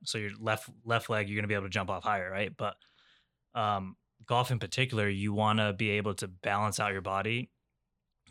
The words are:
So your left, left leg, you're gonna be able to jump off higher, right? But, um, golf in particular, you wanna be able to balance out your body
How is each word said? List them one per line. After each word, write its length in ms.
So 120
your 220
left, 300
left 240
leg, 180
you're 80
gonna 140
be 40
able 120
to 40
jump 200
off 120
higher, 300
right? 240
But, 200
um, 440
golf 260
in 60
particular, 520
you 240
wanna 400
be 180
able 240
to 140
balance 500
out 140
your 80
body 500